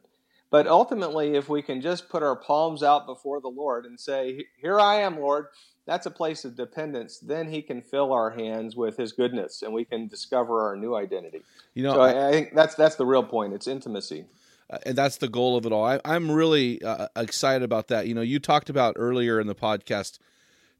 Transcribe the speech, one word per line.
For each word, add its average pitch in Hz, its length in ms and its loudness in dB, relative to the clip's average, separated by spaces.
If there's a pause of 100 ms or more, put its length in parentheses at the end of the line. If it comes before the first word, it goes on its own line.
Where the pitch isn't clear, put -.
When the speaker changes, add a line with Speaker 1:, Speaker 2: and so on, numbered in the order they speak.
(500)
Speaker 1:
But 151 160 6
ultimately, 160 680 2
if 139 120 0
we 147 140 -2
can 135 180 -6
just 175 300 -6
put 165 140 -2
our 135 120 2
palms 151 460 0
out 147 240 4
before 139 340 -8
the 131 100 -10
Lord 127 360 -6
and 120 140 -20
say, 135 460 -6 (140)
"Here 185 200 0
I 208 160 6
am, 196 240 -2
Lord," 147 260 0 (400)
that's 175 220 -4
a 165 40 -10
place 156 320 -6
of 120 120 -12
dependence. 123 640 -10
Then 156 320 -8
he 156 100 -8
can 123 220 -10
fill 139 280 0
our 117 200 2
hands 113 440 -6
with 113 220 -4
his 113 140 -4
goodness, 123 500 -4
and 110 120 -8
we 117 120 -2
can 113 220 -8
discover 117 600 -2
our 101 80 -4
new 113 200 -4
identity. 90 480 -6 (320)
Speaker 2:
You 127 80 -4
know, 135 100 0
Speaker 1:
So 135 80 6
I, 131 280 6
I - 20 4
think 151 240 2
that's, 156 180 6
that's 156 220 4
the 135 100 0
real 131 160 4
point. 113 320 -2
It's 101 140 -8
intimacy. 113 580 -8 (460)
Speaker 2:
Uh, - 140 -10
and 127 100 -4
that's 135 220 0
the 139 100 -4
goal 123 300 0
of 113 80 -2
it 113 60 0
all. 107 120 2
I, 131 220 2
I'm 165 240 0
really, 151 540 4
uh, 110 320 -4
excited 127 480 0
about 113 240 -2
that. 107 180 0
You 117 80 -2
know, 117 80 -2
you 120 160 0
talked 147 320 0
about 131 280 2
earlier 120 420 0
in 107 80 -2
the 101 80 -6
podcast 104 640 -4 (600)